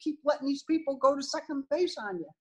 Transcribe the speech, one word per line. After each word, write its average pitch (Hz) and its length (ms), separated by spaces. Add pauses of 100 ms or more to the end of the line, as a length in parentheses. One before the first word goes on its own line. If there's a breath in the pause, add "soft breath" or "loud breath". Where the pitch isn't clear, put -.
keep 302 240
letting 285 220
these 277 160
people 311 340
go 277 180
to 277 80
second 302 460
base 339 280
on 202 220
you. 156 100 (120)